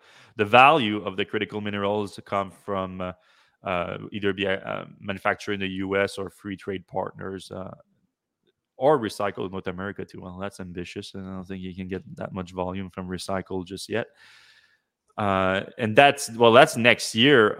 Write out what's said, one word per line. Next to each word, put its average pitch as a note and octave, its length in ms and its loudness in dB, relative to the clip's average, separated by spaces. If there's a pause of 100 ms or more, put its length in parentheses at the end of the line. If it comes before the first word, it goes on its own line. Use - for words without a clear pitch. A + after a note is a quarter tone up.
(360)
the G#2+ 80 2
value A#2 580 6
of F#2+ 140 -8
the G2+ 80 -2
critical G#2 360 -6
minerals G2+ 540 -4
to - 80 -18
come G2 300 -6
from, F#2 480 -6
uh, F2+ 120 -6 (520)
uh, F2+ 340 -4 (140)
either G2+ 200 -2
be, G2 140 -2
uh, F#2+ 380 -4 (160)
manufactured G2+ 540 -4
in G2 60 -6
the F#2+ 80 -4
U F#2+ 280 -4
S G2 220 -2
or F#2+ 120 -8
free G2 260 -12
trade F#2+ 300 -10
partners, F#2+ 640 -10
uh, F#2+ 240 -12 (1040)
or C#3+ 200 4
recycled G2+ 520 -4
North F#2+ 180 -8
America F#2+ 360 -8
too. G#2 160 -20
Well, F2+ 180 -14
that's G2 220 -10
ambitious, F2+ 540 -12
and F#2+ 120 -14
I F#2+ 100 -14
don't F#2 120 -14
think F#2+ 140 -10
you F#2 120 -12
can F#2 140 -10
get F#2 140 -6 (140)
that - 180 -10
much F#2 180 -10
volume F#2 380 -6
from F#2 180 -12
recycled F#2 560 -6
just F#2+ 240 -14
yet. G#2+ 200 -4 (1080)
Uh, F#2+ 460 0 (160)
and A2 180 0
that's, C#3 360 6
well, A2+ 200 8
that's C#3+ 240 10
next A#2 380 2
year. A#2 460 6